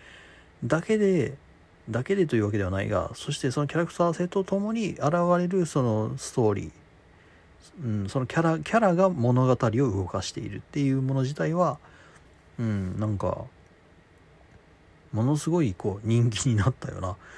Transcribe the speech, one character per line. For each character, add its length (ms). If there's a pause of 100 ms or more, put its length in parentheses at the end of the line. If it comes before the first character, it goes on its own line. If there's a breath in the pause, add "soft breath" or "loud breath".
(640 loud breath)
だ 180
け 160
で、 400 (520)
だ 140
け 120
で 100
と 100
い 40
う 60
わ 60
け 60
で 60
は 80
な 100
い 80
が、 240
そ 180
し 80
て 120
そ 100
の 60
キ 80
ャ 40
ラ 60
ク 100
タ 140
ー 60
性 120
と 160
と 140
も 160
に 200
現 200 (240)
れ 100
る 200
そ 160
の 340
ス 160
ト 160
ー 60
リ 80
ー、 80 (1120 soft breath)
う 40 (180)
ん、 40
そ 100
の 60
キ 100
ャ 60
ラ、 180
キ 120
ャ 80
ラ 160
が 140
物 360
語 60
を 180
動 360
か 180
し 80
て 80
い 100
る 80
っ 40
て 180
い 120
う 120
も 120
の 60
自 140
体 180
は、 240 (800 loud breath)
う 60
ん、 360
な 60
ん 140
か、 260 (1700)
も 120
の 140
す 140
ご 100
い 140
こ 280
う 40
人 240
気 180
に 60
な 140
っ 40
た 160
よ 120
な。 160 (200 loud breath)